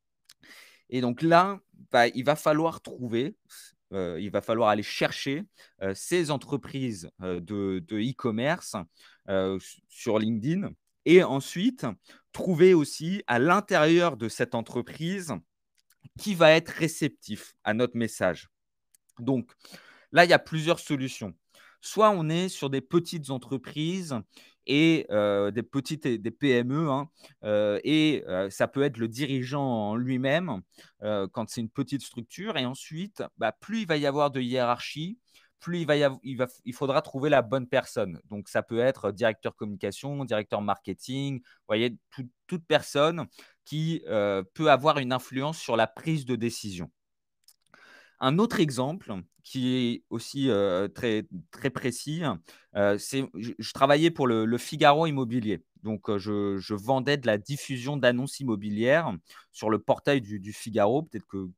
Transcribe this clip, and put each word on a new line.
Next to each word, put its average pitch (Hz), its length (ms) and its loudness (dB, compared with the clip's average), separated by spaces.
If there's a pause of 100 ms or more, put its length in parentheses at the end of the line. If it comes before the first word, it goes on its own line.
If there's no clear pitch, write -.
(920)
Et 127 100 -2
donc 120 220 -2
là, 180 360 4 (320)
bah, 120 180 6
il 123 160 -6
va 147 120 2
falloir 160 460 0
trouver, 123 540 -4 (580)
euh, 87 260 -4
il 101 100 -6
va 98 120 0
falloir 113 260 2
aller 107 140 2
chercher, 143 640 -4 (360)
euh, 98 140 -4
ces 170 360 -2
entreprises, 127 800 -6 (120)
euh, 90 180 -4
de, 95 480 -4
de 107 100 -4
e-commerce, 123 800 -2 (540)
euh, 95 260 0
s-, - 320 -14
sur 110 300 -2
LinkedIn 113 540 -2 (340)
et 175 160 10
ensuite 160 640 -2 (460)
trouver 185 420 6
aussi 165 520 0
à 120 120 4
l'intérieur 170 800 4
de 110 100 -4
cette - 260 -4
entreprise 156 800 -4 (840)
qui 208 160 -2
va 165 160 10
être 165 180 6
réceptif - 840 -4 (100)
à 107 80 2
notre 120 240 0
message. 107 540 -2 (680)
Donc 120 340 -2 (580)
là, 165 140 8
il 175 60 4
y 165 40 6
a 147 40 8
plusieurs 160 420 -2
solutions. 131 540 -6 (500)
Soit 214 260 4
on 170 180 0
est 170 200 0
sur 143 220 -6
des 135 100 -2
petites 170 500 -2
entreprises 147 840 -6 (500)
et, 156 440 4
euh, 101 400 2
des 110 140 -4
petites 139 420 -6
et, 120 100 0
des 107 140 -6
P 139 200 0
M 123 220 2
E, 156 180 0
hein, 143 200 -2 (320)
euh, 104 400 2
et, 151 460 2
euh, 92 220 -2
ça - 180 0
peut 135 140 0
être 139 160 -2
le 113 100 -2
dirigeant 135 560 -4
en 110 320 -2
lui-même, 131 640 -2 (400)
euh, 104 240 -2
quand 107 240 -6
c'est - 100 -8
une 113 80 -4
petite 135 340 -6
structure. 175 540 -10
Et 131 80 -2
ensuite, 156 600 -10 (120)
bah, 107 140 -2
plus 226 300 -6
il 196 80 -4
va 160 80 2
y 143 100 0
avoir 143 240 2
de 131 100 -4
hiérarchie, 127 800 -2 (400)
plus 175 220 -4
il 160 80 -4
va 147 80 4
y 147 80 4
av-, 135 180 0
il 131 140 -8
va, 123 100 -2 (180)
il 123 80 -8
faudra 139 300 0
trouver 139 280 -4
la 139 120 6
bonne 123 240 -2
personne. 110 540 -2 (100)
Donc, 104 180 -10
ça 113 140 -2
peut 113 160 -4
être 120 320 0
directeur 110 460 -2
communication, 113 680 -8
directeur 107 380 -2
marketing, 127 800 -4
vous - 260 -20
voyez, 110 300 0 (140)
tout, 123 180 -12 (180)
toute 175 180 -6
personne 151 640 0 (380)
qui, 160 420 -4
euh, 101 380 0 (100)
peut 156 160 4
avoir 147 280 4
une 127 140 -2
influence 131 460 -4
sur 120 180 -2
la 113 120 4
prise 156 380 -4
de 123 100 -2
décision. 104 560 -6 (1300)
Un 135 180 2
autre 226 220 2
exemple 131 560 -2 (260)
qui 127 320 -2
est 120 340 0
aussi, 135 400 -4
euh, 101 380 2
très, 107 400 -2 (240)
très - 200 -4
précis, 143 520 -6 (540)
euh, 101 200 4
c'est, 135 380 -4
je, 110 240 -8
je 110 140 -10
travaillais 147 400 4
pour 143 160 2
le, 113 160 2
le 117 140 0
Figaro 151 500 4
Immobilier. 120 560 -2 (180)
Donc, 104 260 -6
euh, 107 100 2
je, 101 400 -2
je 101 160 -6
vendais 131 420 0
de 127 100 -6
la 107 120 4
diffusion 135 580 -6
d'annonces 123 420 2
immobilières 117 760 0 (380)
sur - 180 -6
le 107 120 2
portail 139 400 0
du, 104 180 -8
du 98 140 -12
Figaro. 110 500 0
Peut-être 110 240 -12
que, 95 320 -8